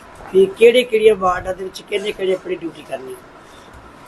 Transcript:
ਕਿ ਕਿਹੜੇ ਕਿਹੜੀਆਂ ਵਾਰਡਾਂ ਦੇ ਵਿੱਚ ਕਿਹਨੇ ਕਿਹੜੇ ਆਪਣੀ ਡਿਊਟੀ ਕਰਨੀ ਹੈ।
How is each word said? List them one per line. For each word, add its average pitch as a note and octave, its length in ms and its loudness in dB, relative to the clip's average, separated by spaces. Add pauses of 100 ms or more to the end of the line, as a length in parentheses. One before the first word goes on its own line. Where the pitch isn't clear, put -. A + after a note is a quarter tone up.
(320)
ਕਿ F#3+ 140 6
ਕਿਹੜੇ A#3 380 4
ਕਿਹੜੀਆਂ A3 320 2
ਵਾਰਡਾਂ F#3 400 -4
ਦੇ F#3+ 80 -12
ਵਿੱਚ F#3 180 -14
ਕਿਹਨੇ G3+ 300 -6
ਕਿਹੜੇ F#3+ 220 -4
ਆਪਣੀ F3+ 220 -8
ਡਿਊਟੀ D#3 340 -12
ਕਰਨੀ C3 220 -12
ਹੈ। B2+ 60 -16 (920)